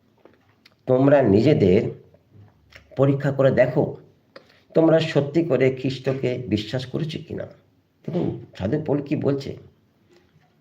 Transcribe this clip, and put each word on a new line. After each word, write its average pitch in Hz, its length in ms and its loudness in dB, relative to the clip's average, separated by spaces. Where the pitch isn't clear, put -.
"তোমরা 135 340 4
নিজেদের 110 720 4
পরীক্ষা 139 340 0
করে 135 200 2
দেখো, 127 460 0
তোমরা 160 260 4
সত্যি 156 440 -2
করে 131 360 0
খ্রিস্টকে 131 680 -6
বিশ্বাস 107 380 -4
করেছো - 420 -8
কিনা?" - 180 -10
দেখুন, 156 400 -6
সাধু 147 280 -4
পৌল 143 160 -2
কি 151 140 -6
বলছে? 139 420 -4